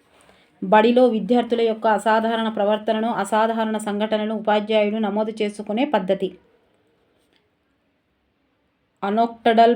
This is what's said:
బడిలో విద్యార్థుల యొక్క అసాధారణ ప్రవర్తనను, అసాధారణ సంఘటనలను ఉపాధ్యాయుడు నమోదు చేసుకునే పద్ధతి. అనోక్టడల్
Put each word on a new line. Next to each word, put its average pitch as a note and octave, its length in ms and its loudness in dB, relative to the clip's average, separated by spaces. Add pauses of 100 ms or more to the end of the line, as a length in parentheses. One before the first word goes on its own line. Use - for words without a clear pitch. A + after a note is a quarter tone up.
(640)
బడిలో A#3 440 4
విద్యార్థుల A#3 540 0
యొక్క A3 260 -2
అసాధారణ A3 640 0
ప్రవర్తనను, G#3+ 580 -2
అసాధారణ A3 680 -2
సంఘటనలను G#3+ 580 -4
ఉపాధ్యాయుడు G#3+ 600 0
నమోదు G#3+ 460 -4
చేసుకునే G#3 440 -4
పద్ధతి. F#3+ 520 -2 (2750)
అనోక్టడల్ A#3 720 2